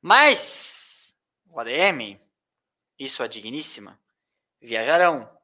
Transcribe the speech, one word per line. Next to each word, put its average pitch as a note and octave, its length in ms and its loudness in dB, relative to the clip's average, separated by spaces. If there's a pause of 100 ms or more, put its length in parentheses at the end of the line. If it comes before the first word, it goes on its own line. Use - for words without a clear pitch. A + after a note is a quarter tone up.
Mas - 1120 2 (300)
o E3 140 -14
A A#2 40 -6
D A2+ 80 -6
M C3+ 480 0 (760)
e C3+ 100 -12
sua B2 220 -8
digníssima A2+ 720 -14 (600)
viajarão. C3+ 720 0 (120)